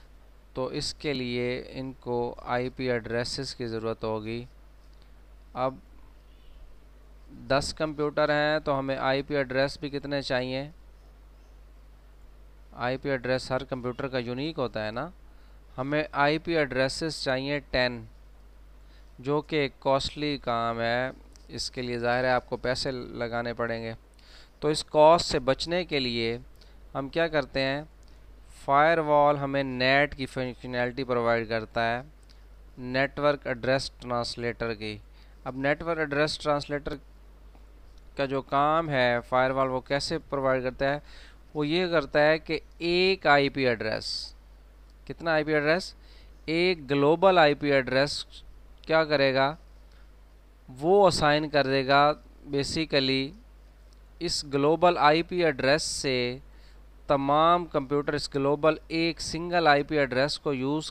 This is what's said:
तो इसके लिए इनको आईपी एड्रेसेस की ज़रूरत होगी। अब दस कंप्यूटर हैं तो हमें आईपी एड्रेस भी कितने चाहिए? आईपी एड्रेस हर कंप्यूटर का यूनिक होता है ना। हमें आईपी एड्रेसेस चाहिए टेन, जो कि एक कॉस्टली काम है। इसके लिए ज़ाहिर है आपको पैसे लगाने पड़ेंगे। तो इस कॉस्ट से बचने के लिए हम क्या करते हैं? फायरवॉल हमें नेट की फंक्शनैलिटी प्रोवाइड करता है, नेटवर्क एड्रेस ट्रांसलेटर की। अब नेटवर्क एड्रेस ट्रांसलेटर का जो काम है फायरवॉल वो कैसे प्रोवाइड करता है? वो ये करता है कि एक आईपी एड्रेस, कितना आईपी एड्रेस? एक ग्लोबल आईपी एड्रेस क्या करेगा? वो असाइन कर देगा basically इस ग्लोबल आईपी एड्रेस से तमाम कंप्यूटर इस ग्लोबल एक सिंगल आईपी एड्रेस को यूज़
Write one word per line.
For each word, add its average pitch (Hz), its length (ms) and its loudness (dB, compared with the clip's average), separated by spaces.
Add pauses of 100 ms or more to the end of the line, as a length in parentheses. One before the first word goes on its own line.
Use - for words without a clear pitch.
(560)
तो 127 140 -4
इसके 143 420 -6
लिए 123 440 -4 (180)
इनको 131 440 -6 (280)
आईपी 127 400 -4
एड्रेसेस 120 680 -4
की 123 120 -8
ज़रूरत 113 380 -6
होगी। 110 420 -6 (1120)
अब 131 240 -2 (1700)
दस 135 240 -2
कंप्यूटर 151 580 -2
हैं 151 300 0
तो 151 120 -2
हमें 135 240 -2
आईपी 135 380 -2
एड्रेस 135 480 -2
भी 147 80 -8
कितने 143 320 -6
चाहिए? 131 480 -4 (2000)
आईपी 127 320 -4
एड्रेस 127 440 -2
हर 131 120 -2
कंप्यूटर 127 440 -6
का 127 100 -4
यूनिक 127 380 -6
होता 113 260 -4
है 107 80 -6
ना। 131 200 -8 (680)
हमें 147 380 -2
आईपी 156 400 0
एड्रेसेस 135 720 -2
चाहिए 139 340 -2 (140)
टेन, 123 340 0 (1120)
जो 143 200 -2
कि 156 160 -6
एक 139 240 0
कॉस्टली 143 580 -2
काम 117 420 -2
है। 120 320 0 (380)
इसके - 320 -8
लिए 123 160 -4
ज़ाहिर 120 260 0
है 127 80 2
आपको 123 240 -2
पैसे 127 340 -4
लगाने 120 640 -6
पड़ेंगे। 113 420 -6 (680)
तो 147 80 0
इस 151 120 -2
कॉस्ट 156 440 6
से 160 120 -2
बचने 160 460 -2
के 151 140 -2
लिए 117 400 -2 (560)
हम 135 140 -6
क्या 165 200 0
करते 143 320 -2
हैं? 139 280 -4 (800)
फायरवॉल 147 680 4
हमें 139 280 -2
नेट 135 500 2
की 135 120 -6
फंक्शनैलिटी 127 760 -6
प्रोवाइड 117 440 0
करता 113 340 -4
है, 117 220 -2 (760)
नेटवर्क 139 680 -2
एड्रेस 127 440 0 (100)
ट्रांसलेटर 120 760 -4
की। 107 260 -8 (460)
अब 131 160 -8
नेटवर्क 160 360 -2
एड्रेस 151 440 -2
ट्रांसलेटर 147 560 -4 (1200)
का 139 80 0
जो 135 160 -2
काम 151 480 2
है 123 300 2
फायरवॉल 131 480 0
वो 127 200 -2
कैसे 143 300 -2
प्रोवाइड 135 440 -2
करता 127 240 -4
है? 143 160 -2 (520)
वो 151 100 -2
ये 175 240 0
करता 151 320 2
है 156 180 4
कि 156 220 -6 (220)
एक 180 440 2
आईपी 139 380 4
एड्रेस, 110 680 -2 (720)
कितना 165 280 -4
आईपी 151 180 2
एड्रेस? 156 420 2 (540)
एक 165 380 0
ग्लोबल 165 520 4
आईपी 147 320 4
एड्रेस 135 540 2 (640)
क्या 160 180 4
करेगा? 139 520 2 (1120)
वो 160 380 4
असाइन 151 420 4
कर 139 180 2
देगा 135 360 4 (500)
basically 139 760 0 (920)
इस 165 260 -4
ग्लोबल 160 520 4
आईपी 165 440 4
एड्रेस 143 400 2
से 127 580 -2 (680)
तमाम 151 560 4
कंप्यूटर 147 500 -2
इस 147 180 -4
ग्लोबल 147 460 2 (120)
एक 165 300 -2
सिंगल 170 480 0
आईपी 147 280 4
एड्रेस 135 400 2
को - 160 -4
यूज़ 139 380 -4